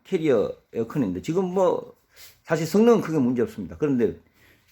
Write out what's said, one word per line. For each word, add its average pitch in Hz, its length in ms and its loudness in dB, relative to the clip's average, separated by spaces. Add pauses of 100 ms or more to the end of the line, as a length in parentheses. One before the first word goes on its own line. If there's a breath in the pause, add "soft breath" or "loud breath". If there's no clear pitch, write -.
캐리어 143 480 0 (200)
에어컨인데, 113 500 -4
지금 185 240 -2
뭐 180 480 -2 (500 loud breath)
사실 160 220 -2
성능은 220 340 4
크게 160 180 -2
문제 123 240 0
없습니다. 87 360 -8
그런데 120 360 0 (580 soft breath)